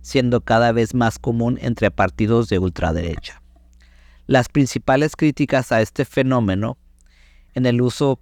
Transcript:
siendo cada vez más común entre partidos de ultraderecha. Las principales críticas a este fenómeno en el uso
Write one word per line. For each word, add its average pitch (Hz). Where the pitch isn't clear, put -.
siendo 123
cada 117
vez 113
más 117
común 117
entre 113
partidos 110
de 95
ultraderecha. 85
Las 131
principales 139
críticas 139
a 113
este 110
fenómeno 120
en 127
el 120
uso 127